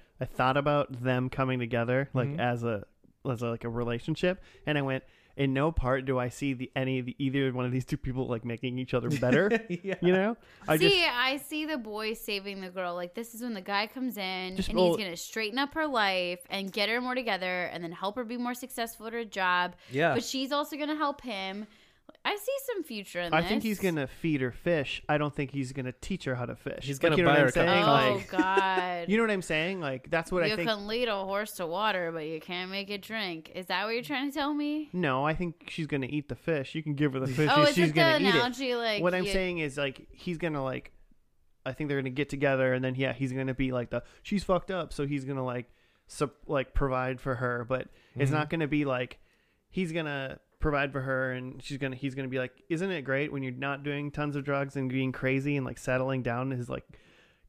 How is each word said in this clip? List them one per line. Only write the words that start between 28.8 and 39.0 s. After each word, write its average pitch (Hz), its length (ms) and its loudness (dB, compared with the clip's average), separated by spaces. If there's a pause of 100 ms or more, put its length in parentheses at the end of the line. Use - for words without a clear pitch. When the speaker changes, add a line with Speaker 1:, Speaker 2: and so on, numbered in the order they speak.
Speaker 1:
<laughs> - 40 -4
you 202 80 6
know 233 60 4
what 220 80 2
I'm 190 100 0
saying? 170 380 0
Like, 139 300 -4
that's 165 220 0
what 175 140 2
Speaker 3:
You 156 80 2
Speaker 1:
I - 40 0
think. 170 100 0
Speaker 3:
can 202 200 -2
lead 233 200 0
a 208 80 0
horse 196 380 -4
to 180 140 -4
water, 180 440 0
but 160 140 -6
you 160 160 -6
can't 185 300 -6
make 196 180 -6
it 202 140 -6
drink. 190 520 -6
Is 180 120 -8
that 190 180 0
what 220 80 -2
you're 240 100 -2
trying 277 280 -2
to 285 60 -6
tell 294 160 0
me? 294 380 -2
Speaker 1:
No, 143 340 2
I 156 80 4
think 170 360 -4
she's 160 180 -4
gonna 139 220 0
eat 147 180 -4
the 120 80 -4
fish. 147 400 -2
You 160 80 -2
can 151 120 0
give 143 180 4
her 131 80 -2
the 135 60 0
fish, 143 280 2
Speaker 3:
Oh, 147 60 8
Speaker 1:
and 285 80 8
Speaker 3:
is 294 60 2
Speaker 1:
she's 175 160 6
Speaker 3:
it 147 40 -2
Speaker 1:
gonna 165 240 6
Speaker 3:
the - 60 4
Speaker 1:
eat - 20 6
it. - 80 6
Speaker 3:
analogy, 247 400 0
like, 226 260 0